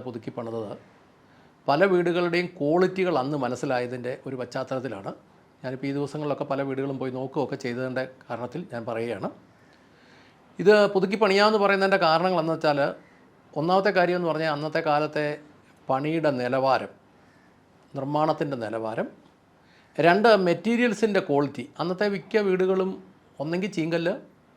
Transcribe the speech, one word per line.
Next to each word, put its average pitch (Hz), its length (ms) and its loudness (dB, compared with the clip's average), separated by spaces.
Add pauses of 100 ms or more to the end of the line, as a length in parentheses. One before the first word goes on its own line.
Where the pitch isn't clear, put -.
പുതുക്കി 120 300 -10
പണിതത്, 113 360 -8 (960)
പല 151 240 4
വീടുകളുടെയും 175 560 2 (100)
ക്വാളിറ്റികൾ 180 640 2
അന്ന് 143 220 -2
മനസ്സിലായതിൻ്റെ 123 680 -4 (140)
ഒരു 135 140 -8
പശ്ചാത്തലത്തിലാണ്. 127 720 -8 (520)
ഞാനിപ്പോൾ 131 280 -8
ഈ - 80 -4
ദിവസങ്ങളിലൊക്കെ 143 540 -4
പല 139 160 -2
വീടുകളും 135 340 -4
പോയി 131 160 -4
നോക്കുകയൊക്കെ 135 460 -4
ചെയ്തതിൻ്റെ 127 400 -4 (220)
കാരണത്തിൽ 123 340 -8 (120)
ഞാൻ 117 160 -8
പറയുകയാണ്. 113 400 -6 (1300)
ഇത് 202 120 8 (200)
പുതുക്കി 190 280 0
പണിയാമെന്ന് 208 420 4
പറയുന്നതിൻ്റെ 196 420 2
കാരണങ്ങളെന്ന് 165 500 2
വെച്ചാൽ, 151 240 0 (800)
ഒന്നാമത്തെ 185 380 2
കാര്യം 180 200 2
എന്ന് 175 140 0
പറഞ്ഞാൽ 156 240 0
അന്നത്തെ 156 240 -2 (100)
കാലത്തെ 147 360 0 (600)
പണിയുടെ 151 420 0 (100)
നിലവാരം, 127 520 0 (1040)
നിർമ്മാണത്തിൻ്റെ 147 680 0
നിലവാരം. 113 420 -6 (1000)
രണ്ട്, 208 240 6 (160)
മെറ്റീരിയൽസിൻ്റെ 214 840 2
ക്വാളിറ്റി. 139 360 0 (160)
അന്നത്തെ 180 340 0
മിക്ക 202 340 0
വീടുകളും 185 420 2 (520)
ഒന്നെങ്കിൽ 180 340 -2
ചീങ്കല്ല്, 170 380 0 (420)